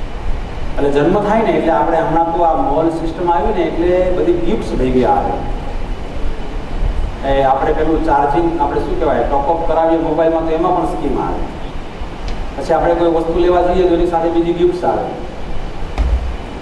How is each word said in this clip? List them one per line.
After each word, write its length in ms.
એટલે 120
જન્મ 300
થાય 220
ને 100
એટલે 200
આપણે 260
હમણાં 400
તો 60
આ 180
મોલ 280
સિસ્ટમ 420
આવી 220
ને 80
એટલે 500
બધી 220
ગિફ્ટ્સ 400
ભેગી 320
આવે. 500
એ 140
આપણે 300
પેલું 320
ચાર્જિંગ 560
આપણે 180
શું 200
કહેવાય 240
ટોપ 260
અપ 180
કરાવીએ 320
મોબાઈલમાં 480
તો 80
એમાં 220
પણ 80
સ્કીમ 360
આવે. 180
પછી 160
આપણે 220
કોઈ 160
વસ્તુ 280
લેવા 220
જઈએ 260
તો 80
એની 120
સાથે 220
બીજી 240
ગિફ્ટ્સ 300
આવે. 180